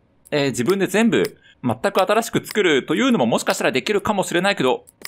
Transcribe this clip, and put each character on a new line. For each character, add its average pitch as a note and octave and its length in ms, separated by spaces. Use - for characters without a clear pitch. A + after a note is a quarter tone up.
え D3+ 80
ー、 C#3 80
自 A#2+ 180
分 F#3 140
で F#3 80
全 G#3 240
部 G2+ 280
全 A#2+ 300
く G3 100
新 G#3 200
し - 80
く - 140
作 - 180
る D3 240
と D3+ 80
い G3+ 80
う C4 100
の A3+ 60
も B2 80
も C#3 120
し - 60
か G3 100
し - 40
た G3 60
ら D3 80
で B2+ 100
き G#3+ 100
る G3+ 80
か G#3 140
も F#3+ 100
し - 100
れ F3 60
な G3 100
い G3 60
け C#3+ 80
ど、 B2+ 200